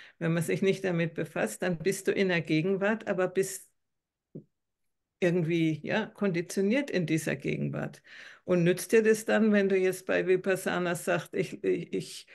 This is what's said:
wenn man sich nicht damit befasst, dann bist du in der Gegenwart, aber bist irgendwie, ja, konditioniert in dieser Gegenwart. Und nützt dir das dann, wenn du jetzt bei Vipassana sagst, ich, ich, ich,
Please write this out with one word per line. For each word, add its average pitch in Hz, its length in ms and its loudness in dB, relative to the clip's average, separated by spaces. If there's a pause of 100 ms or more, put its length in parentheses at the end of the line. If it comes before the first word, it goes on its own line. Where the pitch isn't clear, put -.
(180)
wenn 165 140 0
man 170 100 0
sich 185 200 -2
nicht 190 220 0
damit 165 300 0
befasst, 175 480 -4
dann 180 160 -2
bist 190 300 -2
du - 40 2
in 190 160 2
der 170 120 2
Gegenwart, 190 640 0
aber 185 220 0
bist 190 420 -4 (1500)
irgendwie, 165 640 2
ja, 208 220 -2
konditioniert 202 840 -2
in 170 160 -2
dieser 156 300 -2
Gegenwart. 143 680 -6 (420)
Und 180 200 4
nützt 180 280 2
dir 226 100 6
das 214 220 2
dann, 214 280 4
wenn 196 160 4
du 196 80 4
jetzt 185 300 0
bei 180 200 2
Vipassana 180 720 0
sagst, 175 380 -4
ich, - 280 -4
ich, 95 320 -2
ich, - 400 -8